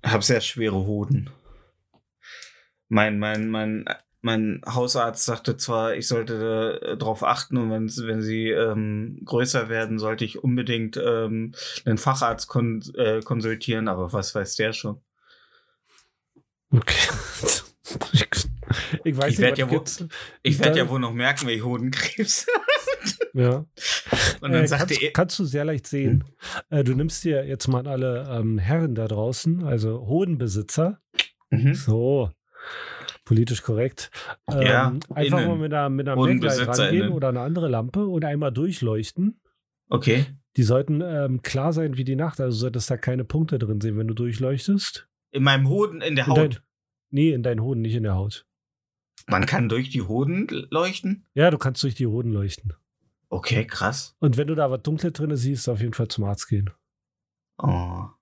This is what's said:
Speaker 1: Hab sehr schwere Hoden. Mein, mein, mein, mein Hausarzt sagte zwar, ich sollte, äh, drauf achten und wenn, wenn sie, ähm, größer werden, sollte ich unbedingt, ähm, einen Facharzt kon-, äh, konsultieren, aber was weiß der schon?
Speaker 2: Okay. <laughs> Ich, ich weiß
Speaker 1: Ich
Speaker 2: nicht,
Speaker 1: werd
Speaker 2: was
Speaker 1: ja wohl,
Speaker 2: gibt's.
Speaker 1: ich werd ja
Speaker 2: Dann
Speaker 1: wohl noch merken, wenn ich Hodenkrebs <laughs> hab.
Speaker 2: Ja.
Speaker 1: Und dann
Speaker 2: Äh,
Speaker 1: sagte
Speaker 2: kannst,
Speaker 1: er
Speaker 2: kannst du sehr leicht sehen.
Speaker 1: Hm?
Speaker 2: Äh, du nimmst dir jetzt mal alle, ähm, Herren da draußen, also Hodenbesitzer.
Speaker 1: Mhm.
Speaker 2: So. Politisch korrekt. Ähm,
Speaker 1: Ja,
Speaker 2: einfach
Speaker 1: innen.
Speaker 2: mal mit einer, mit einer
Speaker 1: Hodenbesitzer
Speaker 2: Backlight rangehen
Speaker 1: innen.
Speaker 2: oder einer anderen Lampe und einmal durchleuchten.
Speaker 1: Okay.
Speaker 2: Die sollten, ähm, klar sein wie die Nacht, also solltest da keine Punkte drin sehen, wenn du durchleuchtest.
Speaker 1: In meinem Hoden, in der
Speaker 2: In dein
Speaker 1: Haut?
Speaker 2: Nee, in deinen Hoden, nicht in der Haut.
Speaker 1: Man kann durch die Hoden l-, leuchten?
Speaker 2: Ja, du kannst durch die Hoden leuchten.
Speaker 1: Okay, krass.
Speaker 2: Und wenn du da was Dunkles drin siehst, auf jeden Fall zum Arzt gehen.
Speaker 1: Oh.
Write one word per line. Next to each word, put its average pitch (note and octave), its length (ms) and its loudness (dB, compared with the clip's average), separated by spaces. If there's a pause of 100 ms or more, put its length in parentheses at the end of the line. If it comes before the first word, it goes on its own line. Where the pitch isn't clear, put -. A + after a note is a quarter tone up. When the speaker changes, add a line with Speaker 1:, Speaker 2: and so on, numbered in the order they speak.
Speaker 1:
Hab A2 200 2
sehr A#2 180 4
schwere A2 340 -2 (100)
Hoden. G#2 440 0 (1600)
Mein, G#2+ 320 2
mein, G#2+ 300 -2
mein, A2 360 -4 (360)
mein A2 440 -2
Hausarzt A#2+ 600 0
sagte A#2+ 320 -2
zwar, A2+ 380 0
ich A2+ 120 -4
sollte, A2+ 760 -2
äh, - 160 -4
drauf A2 260 -2
achten - 340 0
und A#2 120 0
wenn, A2 180 -2 (200)
wenn A2 140 -2
sie, A2 280 -2
ähm, G#2+ 760 -2
größer B2 420 0
werden, A2+ 320 -4
sollte A2 240 -4
ich - 180 -8
unbedingt, A#2+ 540 -2
ähm, A2+ 580 -2 (320)
einen A2+ 120 2
Facharzt C3 500 0
kon-, A#2 340 0 (140)
äh, A2 260 2
konsultieren, A2 680 -2
aber F2+ 240 -4
was G2 200 -4
weiß G2 220 -4
der A2 180 0
schon? G#2 280 -8 (1700)
Speaker 2:
Okay. - 300 4
<laughs> - 640 0 (480)
Ich, - 120 4 (840)
ich D3+ 120 2
weiß C#3+ 140 2
Speaker 1:
Ich - 80 0
Speaker 2:
nicht, - 0 -
Speaker 1:
werd G3 140 6
Speaker 2:
was C#3 60 -2
Speaker 1:
ja C3 100 0
wohl, D#3+ 80 4
Speaker 2:
gibt's. - 280 -4 (380)
Speaker 1:
ich C3+ 160 2
werd C#3 160 6
ja C3+ 80 4
Speaker 2:
Dann A#2+ 80 -2
Speaker 1:
wohl C3 80 0
noch A#2+ 140 -2
merken, B2+ 340 0
wenn A#2 80 0
ich G#2+ 80 -4
Hodenkrebs B2+ 880 2
<laughs> - 20 2
hab. - 800 -2
Speaker 2:
Ja. B2+ 320 2 (760)
Speaker 1:
Und C#3 100 -2
dann D#3+ 140 6
Speaker 2:
Äh, - 20 4
Speaker 1:
sagte D3 200 2
Speaker 2:
kannst, D#3 160 0
Speaker 1:
er - 100 0
Speaker 2:
kannst F3+ 260 2
du F#3+ 60 0
sehr C#3+ 180 -2
leicht D3+ 240 -2
sehen. C3+ 380 2 (440)
Speaker 1:
Hm? D#3 100 0
Speaker 2:
Äh, C#3 40 2
du B2+ 100 2
nimmst D3+ 300 -2
dir C#3+ 220 0
jetzt C3+ 240 -4
mal B2+ 180 0
alle, C3 420 -2
ähm, A2+ 280 0
Herren C3+ 360 0
da A2 140 -2
draußen, B2 560 0
also A#2 440 0
Hodenbesitzer. D3 920 0 (500)
Speaker 1:
Mhm. C3+ 260 4
Speaker 2:
So. A#2+ 540 2 (920)
Politisch A#2 380 2
korrekt. A#2+ 500 -4 (400)
Ähm, C#3+ 100 0
Speaker 1:
Ja, A#2+ 260 4 (280)
Speaker 2:
einfach C#3+ 240 2
Speaker 1:
innen. - 80 2
Speaker 2:
mal E3 100 0
mit D#3 160 -2
einer, C#3+ 160 0
mit C3+ 200 -2
einer C3+ 100 0
Speaker 1:
Hodenbesitzer B2+ 460 4
Speaker 2:
Backlight A#2+ 220 2
rangehen G2 180 4
Speaker 1:
innen. - 80 0
Speaker 2:
oder C3+ 160 0
einer B2 140 -2
anderen D#3+ 280 0
Lampe B2 340 0
und E3+ 200 0
einmal D3 260 -2
durchleuchten. C3 880 -2 (480)
Speaker 1:
Okay. B2+ 380 4 (320)
Speaker 2:
Die C3 60 4
sollten, C3+ 360 2
ähm, C#3+ 420 -2
klar C#3 300 -2
sein D#3 240 0
wie B2+ 80 -2
die C3 140 0
Nacht, D3+ 240 -2
also B2 160 0
solltest A#2+ 340 -2
da B2 60 0
keine B2+ 260 -2
Punkte D3+ 360 0
drin G#2+ 200 0
sehen, G#2 180 -2
wenn A2+ 120 0
du A2+ 40 -2
durchleuchtest. B2+ 920 -2 (240)
Speaker 1:
In C3+ 120 2
meinem C3+ 260 6
Hoden, E3+ 320 0
in D3+ 160 0
der C3+ 100 2
Speaker 2:
In C3+ 80 4
dein D#3 80 8
Speaker 1:
Haut? C3 200 -2 (460)
Speaker 2:
Nee, D3+ 220 4
in B2 100 0
deinen A2+ 200 0
Hoden, B2 200 0
nicht A2+ 140 0
in A#2 80 0
der G2+ 120 2
Haut. G2 300 -4 (840)
Speaker 1:
Man G2 180 2
kann A#2+ 240 0
durch B2+ 200 0
die B2 120 -2
Hoden C#3 480 -2
l-, - 220 -8
leuchten? F#3 540 -2 (100)
Speaker 2:
Ja, D#3 140 6
du D#3 80 2
kannst C3 260 -2
durch C3 120 -2
die B2+ 100 0
Hoden A#2 280 0
leuchten. G2 400 -2 (560)
Speaker 1:
Okay, G2 360 0
krass. - 540 -4
Speaker 2:
Und C3+ 160 4
wenn C#3+ 120 0
du D#3+ 80 -2
da D3 160 2
was B2+ 120 -4
Dunkles D#3 300 -2
drin D3+ 240 -2
siehst, B2+ 320 -2
auf A2+ 100 0
jeden A2+ 140 -2
Fall A2+ 160 -2
zum G#2 160 -2
Arzt G2+ 240 -4
gehen. G2+ 200 2 (880)
Speaker 1:
Oh. F2 500 -2 (140)